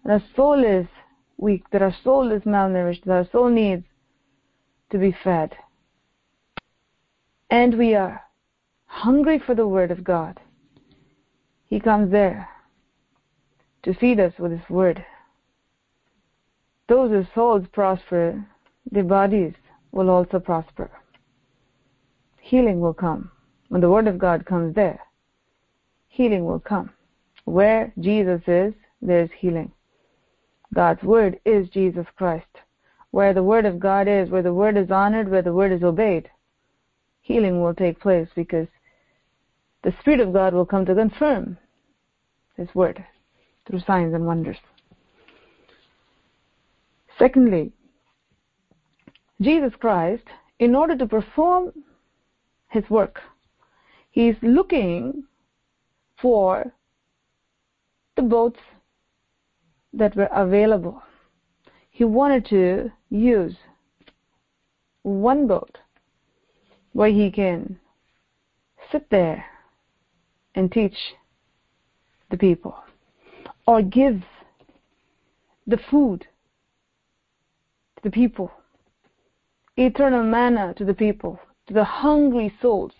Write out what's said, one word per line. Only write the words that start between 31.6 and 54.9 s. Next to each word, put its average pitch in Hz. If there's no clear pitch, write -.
Jesus 180
Christ. 170
Where 196
the 185
word 214
of 175
God 196
is, 196
where 185
the 175
word 208
is 190
honored, 202
where 190
the 175
word 190
is 175
obeyed, 180
healing 196
will 170
take 170
place, 175
because 165
the 185
Spirit 285
of 190
God 190
will 180
come 190
to 185
confirm 220
his 180
word 185
through 185
signs 175
and 165
wonders. 165
Secondly, 233
Jesus 277
Christ, 196
in 240
order 311
to 254
perform 349
his 208
work, -
he's 233
looking 254